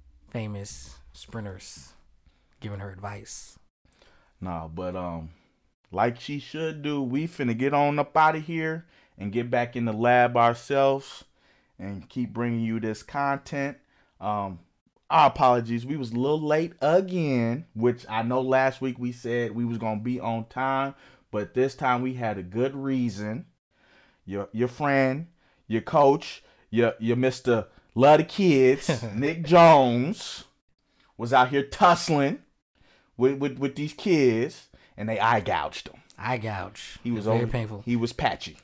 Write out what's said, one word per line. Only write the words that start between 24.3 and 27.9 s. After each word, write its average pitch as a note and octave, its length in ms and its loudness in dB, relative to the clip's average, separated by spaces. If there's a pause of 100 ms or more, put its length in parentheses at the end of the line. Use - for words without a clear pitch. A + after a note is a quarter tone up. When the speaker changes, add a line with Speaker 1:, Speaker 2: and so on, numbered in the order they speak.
Speaker 2:
your A#2 160 -2
friend, C3+ 600 -2 (400)
your A2 140 -2
coach, C#3+ 600 2 (280)
your, A#2 280 2
your A2+ 160 0
Mister B2 540 0 (260)